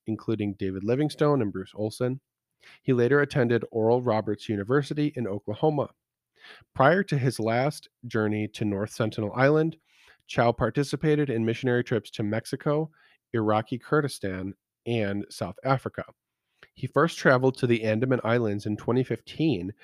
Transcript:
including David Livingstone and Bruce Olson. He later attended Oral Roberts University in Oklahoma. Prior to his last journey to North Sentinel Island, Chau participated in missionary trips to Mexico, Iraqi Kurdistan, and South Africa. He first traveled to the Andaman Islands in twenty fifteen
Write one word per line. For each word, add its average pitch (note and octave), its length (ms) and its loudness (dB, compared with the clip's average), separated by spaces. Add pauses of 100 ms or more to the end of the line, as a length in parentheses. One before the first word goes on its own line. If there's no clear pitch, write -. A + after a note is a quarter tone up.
including G#2+ 480 -4
David F#2+ 300 -6
Livingstone C#3+ 580 2
and G2+ 100 -4
Bruce F#2 220 -10
Olson. B2 460 -4 (640)
He C#3 100 2
later B2 280 4
attended A#2+ 500 0
Oral A#2 300 2
Roberts G#2+ 480 -2
University C#3 680 -2
in A#2+ 100 -4
Oklahoma. A#2+ 640 -2 (840)
Prior E3 280 6
to D3+ 160 0
his B2 200 0
last A#2+ 500 -2 (180)
journey G#2+ 420 0
to - 160 -6
North G#2 280 -2
Sentinel A2 420 -2
Island, D#3 420 4 (520)
Chau A#2+ 240 2
participated C#3+ 760 0
in A#2 160 0
missionary A#2+ 380 0
trips - 300 -4
to - 100 -6
Mexico, D3 680 -4 (440)
Iraqi A2 440 0
Kurdistan, G2 760 -4 (320)
and G#2 420 -2
South - 360 -8
Africa. C3 400 -2 (680)
He - 120 -10
first D#3 320 0
traveled C3 400 2
to B2+ 80 0
the A#2 160 2
Andaman A#2 420 0
Islands A2 420 0
in G#2 100 -4
twenty B2 260 0
fifteen A2+ 720 -2 (120)